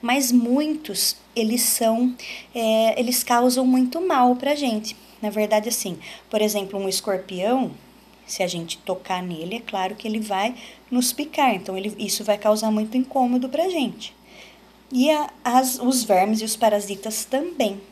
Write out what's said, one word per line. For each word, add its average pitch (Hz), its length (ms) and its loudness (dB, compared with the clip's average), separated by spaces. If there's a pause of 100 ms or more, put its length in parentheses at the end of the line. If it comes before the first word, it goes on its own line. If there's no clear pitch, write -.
Mas 247 300 0
muitos, 247 840 0 (180)
eles 233 280 0
são, 233 520 2 (400)
é, 220 440 2
eles 247 260 0
causam 247 420 4
muito 254 340 4
mal 254 360 4
pra 269 180 0
gente. 233 420 -4 (240)
Na 208 100 -4
verdade, 214 380 2
assim, 185 300 -4 (320)
por 214 100 0
exemplo, 202 380 -2
um 196 100 -2
escorpião, 190 840 -2 (540)
se - 160 -6
a 180 40 0
gente 170 320 -6
tocar 185 440 -6
nele, 175 340 -6
é 240 40 -8
claro 190 340 -4
que 214 120 -12
ele 220 140 -2
vai 214 340 -2 (360)
nos 247 220 2
picar. 285 420 0
Então, 190 220 -6
ele, 202 220 -6
isso 208 260 -4
vai 208 140 2
causar 214 320 2
muito 214 260 0
incômodo 254 520 0
pra 311 200 0
gente. 302 460 -4 (760)
E 262 180 4
a, 302 200 0 (120)
as, 254 360 2
os 247 260 0
vermes 208 360 4
e 220 40 -6
os 214 120 -4
parasitas 208 680 -2
também 262 560 -2 (120)